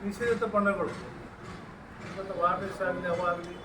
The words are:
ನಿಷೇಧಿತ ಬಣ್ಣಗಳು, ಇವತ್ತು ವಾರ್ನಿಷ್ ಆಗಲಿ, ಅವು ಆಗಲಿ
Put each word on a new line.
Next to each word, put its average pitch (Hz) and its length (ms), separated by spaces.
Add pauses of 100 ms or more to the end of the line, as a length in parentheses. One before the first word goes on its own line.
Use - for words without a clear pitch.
ನಿಷೇಧಿತ 220 400
ಬಣ್ಣಗಳು, 196 500 (1080)
ಇವತ್ತು 196 340
ವಾರ್ನಿಷ್ 185 440
ಆಗಲಿ, 180 260
ಅವು 170 200
ಆಗಲಿ 175 380